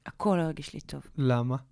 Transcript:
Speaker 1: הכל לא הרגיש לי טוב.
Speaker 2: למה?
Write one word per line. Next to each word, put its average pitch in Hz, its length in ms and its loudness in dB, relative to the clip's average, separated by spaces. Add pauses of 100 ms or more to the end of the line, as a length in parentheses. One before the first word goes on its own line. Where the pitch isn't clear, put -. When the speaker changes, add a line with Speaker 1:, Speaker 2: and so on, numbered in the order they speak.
Speaker 1:
הכל - 320 0
לא 165 40 2
הרגיש 156 320 -6
לי - 60 -8
טוב. 139 200 -12 (180)
Speaker 2:
למה? 127 380 4 (160)